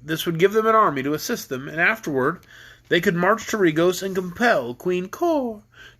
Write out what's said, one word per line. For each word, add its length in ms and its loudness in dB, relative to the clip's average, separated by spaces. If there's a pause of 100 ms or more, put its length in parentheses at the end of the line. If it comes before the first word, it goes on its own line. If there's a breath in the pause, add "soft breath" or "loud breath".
This 240 -6
would 120 -2
give 140 4
them 140 0
an 80 4
army 280 2
to 120 -2
assist 340 -6
them, 200 -8
and 120 -8
afterward 600 0 (500 loud breath)
they 100 4
could 140 2
march 320 2
to 100 -4
Regos 460 2
and 120 -6
compel 600 -2
Queen 340 -4
Kor 540 -2 (380 loud breath)